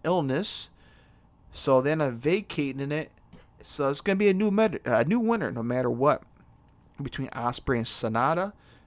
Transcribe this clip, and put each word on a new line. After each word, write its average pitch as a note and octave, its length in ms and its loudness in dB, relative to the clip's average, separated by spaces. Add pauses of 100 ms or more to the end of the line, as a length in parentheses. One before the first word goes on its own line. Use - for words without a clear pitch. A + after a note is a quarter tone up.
illness. D#3+ 640 -2 (800)
So C3 300 2
then, D3+ 180 0
uh, C#3 120 0
vacating C#3 800 -4
it. D3+ 200 -6 (500)
So - 280 -2
it's C#3+ 120 -2
gonna G3 160 2
be G#3 120 6
a F#3+ 60 6
new G3+ 160 2
med-, G#3 340 2
a A#2 180 4
new G3+ 160 2
winner A3 320 0
no A#2+ 120 -4
matter B2 260 0
what B2 320 2 (800)
between C3+ 280 -8
Ospreay B2 480 -2
and A2+ 100 -2
Sanada. D3 640 0 (340)